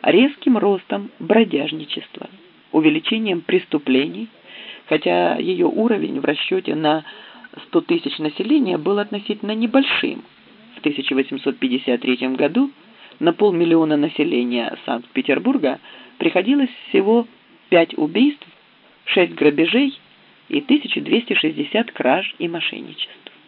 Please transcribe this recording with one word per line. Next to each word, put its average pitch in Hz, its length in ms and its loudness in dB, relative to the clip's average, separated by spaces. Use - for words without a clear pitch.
резким 226 560 4
ростом 202 600 -2
бродяжничества, 160 1080 -2
увеличением 160 680 2
преступлений, 165 880 0
хотя 175 500 0
её 175 320 0
уровень 196 520 0
в 139 40 -6
расчёте 151 500 -2
на 156 300 0
сто - 140 0
тысяч - 380 -4
населения 190 600 0
был 190 200 0
относительно 208 560 -6
небольшим. 240 680 0
В - 40 -20
тысяча 143 340 -4
восемьсот 135 440 -2
пятьдесят 127 420 0
третьем 127 340 -2
году 180 360 0
на 165 120 2
полмиллиона 165 640 2
населения 131 880 -2
Санкт-Петербурга 139 960 -2
приходилось 247 520 0
всего 220 380 2
пять 165 280 4
убийств, 220 500 0
шесть 175 280 2
грабежей 170 600 2
и 143 120 0
тысяча 285 400 0
двести 208 340 0
шестьдесят 156 580 -2
краж 151 460 0
и 170 100 -4
мошенничеств. - 840 -10